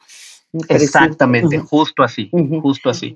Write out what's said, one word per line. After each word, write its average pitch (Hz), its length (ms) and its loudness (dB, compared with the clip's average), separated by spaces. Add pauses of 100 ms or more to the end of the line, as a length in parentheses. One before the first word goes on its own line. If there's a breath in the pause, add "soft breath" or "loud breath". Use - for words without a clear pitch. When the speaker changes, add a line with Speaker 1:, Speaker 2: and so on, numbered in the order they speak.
(540 loud breath)
Speaker 1:
Me 160 140 -8
parece 147 180 4
Speaker 2:
Exactamente, 143 760 2
Speaker 1:
Ujú. 156 80 -10
Speaker 2:
justo 147 360 0
así, 117 300 -4
Speaker 1:
Ujú. 160 280 -2
Speaker 2:
justo 139 280 -2
así. - 260 -8